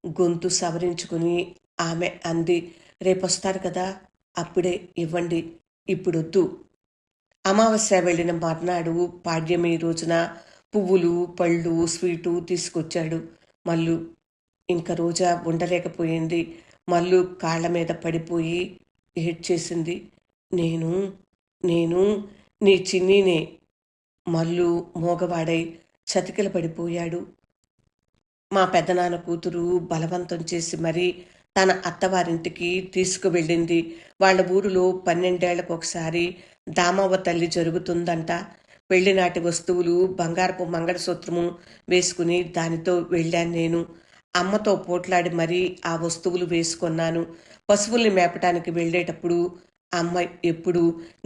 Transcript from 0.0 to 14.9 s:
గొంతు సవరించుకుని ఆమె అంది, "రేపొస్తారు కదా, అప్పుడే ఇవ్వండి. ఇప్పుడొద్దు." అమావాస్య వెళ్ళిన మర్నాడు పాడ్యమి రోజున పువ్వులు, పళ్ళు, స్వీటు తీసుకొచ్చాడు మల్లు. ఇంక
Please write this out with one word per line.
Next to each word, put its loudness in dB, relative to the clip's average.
గొంతు 0
సవరించుకుని -2
ఆమె -2
అంది, 0
"రేపొస్తారు 0
కదా, -4
అప్పుడే -2
ఇవ్వండి. -4
ఇప్పుడొద్దు." 0
అమావాస్య 4
వెళ్ళిన 2
మర్నాడు -2
పాడ్యమి 0
రోజున -2
పువ్వులు, 4
పళ్ళు, 2
స్వీటు -2
తీసుకొచ్చాడు -4
మల్లు. 0
ఇంక -2